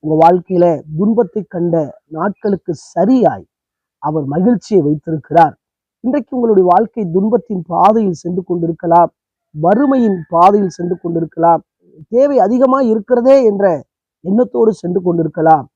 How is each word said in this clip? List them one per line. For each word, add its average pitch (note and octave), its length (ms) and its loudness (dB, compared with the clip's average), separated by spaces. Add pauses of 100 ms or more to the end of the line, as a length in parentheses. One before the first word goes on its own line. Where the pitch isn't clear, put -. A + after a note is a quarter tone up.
உங்க D#3 140 -2
வாழ்க்கையில F3 480 2 (300)
துன்பத்தை G#3 520 -2
கண்ட E3+ 260 -4 (400)
நாட்களுக்கு F#3 580 -6 (120)
சரியாய் F#3 600 0 (580)
அவர் D3+ 240 -4
மகிழ்ச்சியை F#3 560 0
வைத்திருக்கிறார். D#3 720 -2 (500)
இன்றைக்கு B3 300 -4
உங்களுடைய A3+ 340 2
வாழ்க்கை G#3 420 0
துன்பத்தின் G3 560 -4
பாதையில் F#3+ 560 0
சென்று F3+ 220 -6
கொண்டிருக்கலாம், E3+ 680 0 (440)
வறுமையின் G#3+ 640 0 (100)
பாதையில் F#3 480 2
சென்று F3 220 -6
கொண்டிருக்கலாம், E3 640 -2 (460)
தேவை C4+ 300 0
அதிகமாய் B3+ 520 2
இருக்கிறதே A#3+ 540 2
என்ற G3+ 200 0 (600)
எண்ணத்தோடு A3+ 500 0
சென்று F3+ 280 -4
கொண்டிருக்கலாம். D#3+ 720 0